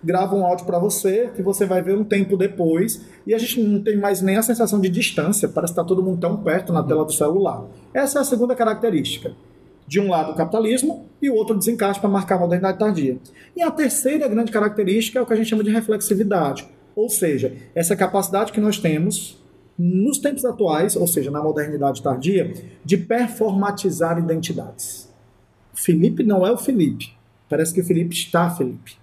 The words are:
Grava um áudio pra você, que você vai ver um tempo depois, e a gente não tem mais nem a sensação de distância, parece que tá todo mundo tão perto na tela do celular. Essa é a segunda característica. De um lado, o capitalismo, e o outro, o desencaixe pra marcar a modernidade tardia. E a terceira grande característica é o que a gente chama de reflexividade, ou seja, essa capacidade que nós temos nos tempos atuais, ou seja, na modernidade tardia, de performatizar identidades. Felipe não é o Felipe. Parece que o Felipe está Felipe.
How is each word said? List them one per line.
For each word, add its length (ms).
Grava 320
um 100
áudio 200
pra 120
você, 560
que 80
você 240
vai 160
ver 160
um 60
tempo 320
depois, 680
e 80
a 40
gente 240
não 200
tem 140
mais 260
nem 140
a 60
sensação 400
de 80
distância, 580
parece 240
que 80
tá 60
todo 180
mundo 160
tão 160
perto 380
na 100
tela 220
do 80
celular. 500
Essa 260
é 20
a 40
segunda 280
característica. 760
De 140
um 80
lado, 240
o 20
capitalismo, 720
e 80
o 60
outro, 200
o 20
desencaixe 440
pra 80
marcar 260
a 40
modernidade 380
tardia. 400
E 60
a 100
terceira 560
grande 240
característica 680
é 20
o 40
que 60
a 60
gente 100
chama 160
de 80
reflexividade, 960
ou 160
seja, 460
essa 220
capacidade 560
que 80
nós 180
temos 640
nos 380
tempos 260
atuais, 540
ou 100
seja, 240
na 100
modernidade 600
tardia, 500
de 140
performatizar 1200
identidades. 920
Felipe 500
não 220
é 60
o 60
Felipe. 560
Parece 240
que 60
o 60
Felipe 280
está 360
Felipe. 540